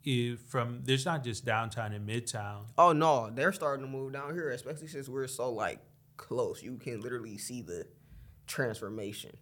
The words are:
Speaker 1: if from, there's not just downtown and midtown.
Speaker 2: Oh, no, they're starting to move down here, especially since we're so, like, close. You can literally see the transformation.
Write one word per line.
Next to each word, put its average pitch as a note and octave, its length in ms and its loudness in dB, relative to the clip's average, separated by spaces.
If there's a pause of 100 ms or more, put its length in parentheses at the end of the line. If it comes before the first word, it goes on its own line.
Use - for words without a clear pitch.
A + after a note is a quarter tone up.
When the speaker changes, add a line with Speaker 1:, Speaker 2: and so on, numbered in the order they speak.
Speaker 1:
if A#2+ 380 2
from, A#2+ 420 -2
there's C3+ 220 4
not D#3+ 180 0
just A#2+ 220 -4
downtown A2+ 480 0
and G#2 140 -4
midtown. G#2+ 580 -4 (120)
Speaker 2:
Oh, E3+ 140 12
no, D3 380 6
they're C#3 240 2
starting C#3 320 -2
to C3+ 60 -8
move C3+ 220 -6
down C#3+ 200 -6
here, E3 160 -2
especially C#3+ 380 -6
since C#3 220 -8
we're C3 180 -2
so, B2+ 240 -2
like, G2+ 280 0 (380)
close. A2+ 460 -2
You B2 140 -8
can A#2 240 -6
literally A2+ 360 -6
see B2 240 -8
the F2 260 -6 (600)
transformation. A2 960 -4